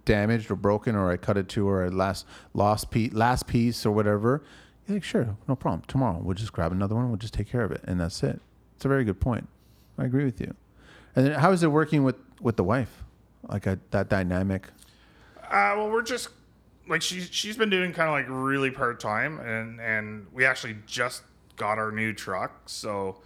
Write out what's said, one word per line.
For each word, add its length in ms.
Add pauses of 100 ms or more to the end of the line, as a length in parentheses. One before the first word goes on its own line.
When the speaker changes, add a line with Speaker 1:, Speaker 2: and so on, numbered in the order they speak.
Speaker 1:
damaged 480
or 40
broken 380
or 160
I 60
cut 200
it 140
to 180
or 160
I 40
last, 380 (280)
lost 380
pe-, 200
last 360
piece 380
or 60
whatever, 500 (460)
you're 80
like, 80
"Sure, 320 (120)
no 60
problem. 320
Tomorrow 340
we'll 140
just 180
grab 200
another 240
one. 140
We'll 60
just 180
take 140
care 140
of 80
it, 140
and 160
that's 240
it." 160 (340)
It's 100
a 40
very 160
good 160
point. 280 (500)
I 60
agree 200
with 160
you. 120 (600)
And 120
then 120
how 140
is 100
it 100
working 320
with, 120 (240)
with 160
the 80
wife? 380 (460)
Like, 180
a, 120 (140)
that 180
dynamic? 580 (760)
Speaker 2:
Uh, 340
well, 140
we're 120
just, 260 (600)
like, 140
she, 180
she's 360
been 140
doing 220
kinda, 180
like, 180
really 420
part-time, 680
and, 400
and 520
we 120
actually 320 (100)
just 360 (340)
got 220
our 140
new 200
truck, 400 (140)
so, 600